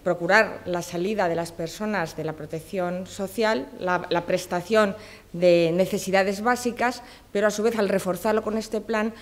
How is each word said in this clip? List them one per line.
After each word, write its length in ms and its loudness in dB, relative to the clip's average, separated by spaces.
procurar 600 2
la 160 -2
salida 460 -2
de 60 0
las 160 -4
personas 680 -4
de 60 -6
la 120 -4
protección 760 -6
social, 580 -2
la, 300 0
la 160 0
prestación 680 2
de 420 6
necesidades 680 2
básicas, 640 0
pero 160 2
a 20 6
su 140 -2
vez, 120 2
al 120 2
reforzarlo 560 0
con 120 -2
este 240 -4
plan, 420 -2